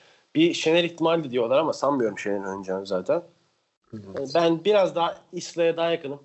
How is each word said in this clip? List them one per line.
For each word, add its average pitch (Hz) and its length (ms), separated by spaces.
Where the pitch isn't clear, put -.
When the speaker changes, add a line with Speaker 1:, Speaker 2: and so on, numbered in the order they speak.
Speaker 1:
bir 160 180
Şener 165 300
ihtimali 165 400
de 131 80
diyorlar 120 260
ama 156 160
sanmıyorum 127 460
Şener'in 101 240
oynayacağını 95 420
zaten. 98 360
Speaker 2:
Evet. 110 420
Speaker 1:
Ben 165 300
biraz 196 300
daha 170 220
Isla'ya 165 440
daha 165 140
yakınım. 143 340